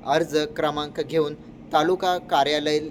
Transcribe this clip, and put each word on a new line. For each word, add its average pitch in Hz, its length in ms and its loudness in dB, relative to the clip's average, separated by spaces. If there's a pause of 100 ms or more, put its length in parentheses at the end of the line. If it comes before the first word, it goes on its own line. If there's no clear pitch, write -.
अर्ज 151 300 2 (200)
क्रमांक 151 440 -2
घेऊन 147 340 0 (380)
तालुका 180 460 2
कार्यालय 151 640 2 (100)